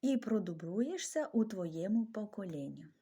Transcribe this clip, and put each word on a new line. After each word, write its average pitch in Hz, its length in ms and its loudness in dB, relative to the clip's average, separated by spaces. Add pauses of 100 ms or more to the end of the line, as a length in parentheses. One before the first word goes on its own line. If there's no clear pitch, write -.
і 262 140 6
продобруєшся 214 1080 0
у 220 180 4
твоєму 190 640 0
поколінні. 165 800 -6 (160)